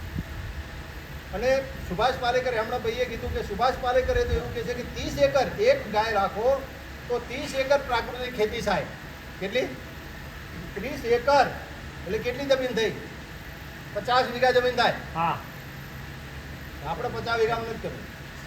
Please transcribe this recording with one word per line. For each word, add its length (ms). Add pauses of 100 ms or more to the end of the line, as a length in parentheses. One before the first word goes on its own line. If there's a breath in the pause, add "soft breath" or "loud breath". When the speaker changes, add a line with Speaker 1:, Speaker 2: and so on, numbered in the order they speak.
(1300)
Speaker 1:
અને 280
સુભાષ 580
પાલેકરે, 400
હમણાં 240
ભાઈએ 220
કીધું 280
કે 80
સુભાષ 400
પાલેકરે 420
તો 100
એવું 200
કહે 100
છે 100
કે 100
ત્રીસ 340
એકર 440
એક 300
ગાય 220
રાખો 480 (460)
તો 120
ત્રીસ 360
એકર 220
પ્રાકૃતિક 600
ખેતી 240
થાય. 240 (540)
કેટલી? 260 (1080)
ત્રીસ 320
એકર 420 (580)
એટલે 120
કેટલી 280
જમીન 280
થઈ? 180 (1040)
પચાસ 320
વીઘા 260
જમીન 240
થાય. 180 (220)
Speaker 2:
હા. 240 (1500)
Speaker 1:
આપણે 220
પચાસ 300
વીઘામાં 300
નથી 120
કરવું. 300 (340)